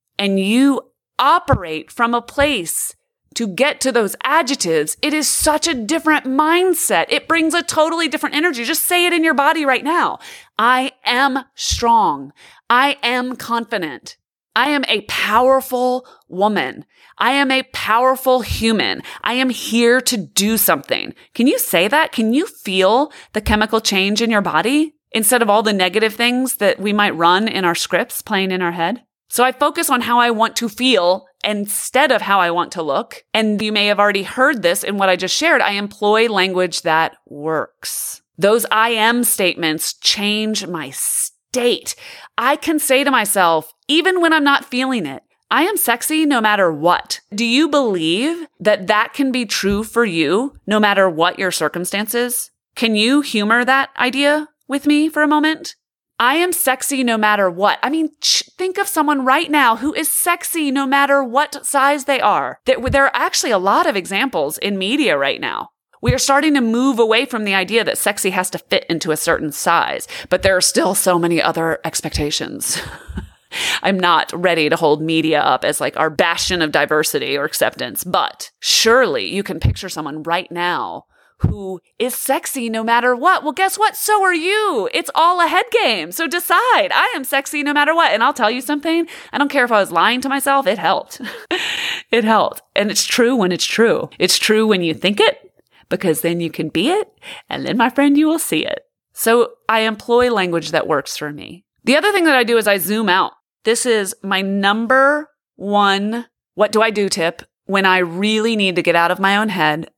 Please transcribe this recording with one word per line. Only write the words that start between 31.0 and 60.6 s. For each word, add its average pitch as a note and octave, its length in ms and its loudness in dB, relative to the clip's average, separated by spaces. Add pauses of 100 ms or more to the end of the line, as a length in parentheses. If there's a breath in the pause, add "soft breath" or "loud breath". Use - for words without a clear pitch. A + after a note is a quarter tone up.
instead G#3 720 -2
of G#3 100 2
how G3 180 2
I F3 100 2
want E3+ 220 -2
to F3 100 -6
look. D3+ 500 -4
And G#3+ 300 0
you G#3+ 100 -2
may G#3 140 2
have G#3 120 2
already G3+ 260 2
heard C4 380 0
this E3+ 220 0
in G3+ 140 -4
what G3 100 2
I F3+ 80 4
just F#3 180 -4
shared. D4+ 280 2
I G3+ 100 0
employ G#3 560 0
language F#3 540 0
that D#3+ 340 0 (100)
works. - 920 -6 (160)
Those G#3 340 2
"I A3+ 200 2
am" A#3 340 2
statements E3+ 720 -2
change G#3 720 -2
my D#3 240 -8
state. - 1040 -4 (420 loud breath)
I B3+ 200 2
can D#4 220 -2
say C#4 260 2
to C#4 60 2
myself, F#3+ 640 2 (160)
even E4+ 320 2
when D#4+ 140 4
I'm D4+ 100 2
not C#4 220 2
feeling B3+ 400 -2
it, C3+ 160 -10 (280)
"I B3 120 2
am G4 160 0
sexy D4+ 480 0
no C4+ 140 2
matter G3+ 320 2
what." D#3 480 -2 (140)
Do A3 100 -2
you C4 240 2
believe B3+ 800 0 (140)
that G3 260 2
that G#3+ 280 0
can C4+ 180 -2
be B3 140 -2
true G3+ 360 -2
for A#3 220 0
you F3+ 520 0 (100)
no G#3+ 120 0
matter G3+ 300 4
what E3 300 0
your F#3+ 120 -2
circumstances? G#3 1000 -4 (240)
Can A3+ 220 0
you B3+ 260 4
humor A3+ 420 0
that C4+ 320 0
idea C#4+ 520 0 (200)
with C#4+ 180 -4
me D4 220 4
for D4+ 140 -2
a D4 60 0
moment? D4+ 460 0 (440)
"I B3+ 180 2
am F4+ 160 0
sexy C4 500 -2
no A#3 160 0
matter G#3 320 2
what." F3+ 320 0
I C4 80 -2
mean, D#4 200 -2 (100)
ch-, - 240 0 (120)
think F#4 220 -4
of G4+ 80 -2
someone D4 380 0
right C#4+ 260 2
now C4 260 4
who C4 160 -2
is D#4 160 -4
sexy E4+ 600 -2